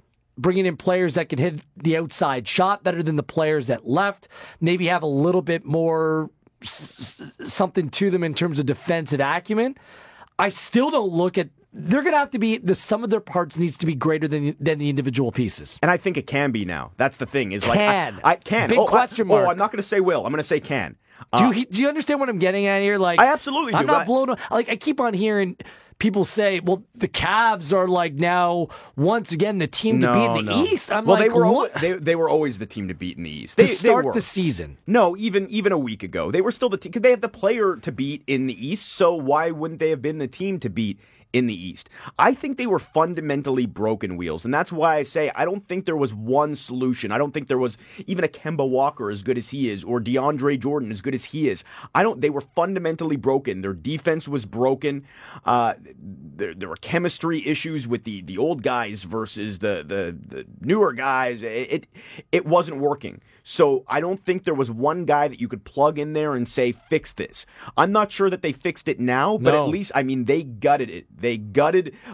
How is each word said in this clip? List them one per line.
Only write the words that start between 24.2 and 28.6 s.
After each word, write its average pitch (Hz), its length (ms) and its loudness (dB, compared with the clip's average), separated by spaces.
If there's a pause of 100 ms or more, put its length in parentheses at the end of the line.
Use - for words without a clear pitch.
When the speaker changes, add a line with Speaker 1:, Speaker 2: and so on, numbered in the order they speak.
Speaker 1:
like, 240 200 0
I 233 60 -2
keep 294 240 -4
on 233 140 2
hearing 196 420 0 (440)
people 202 260 2
say, 196 340 2
"Well, 185 240 0 (100)
the - 140 -4
Cavs 196 640 2
are, 185 160 4
like, 175 280 0
now 175 520 2 (300)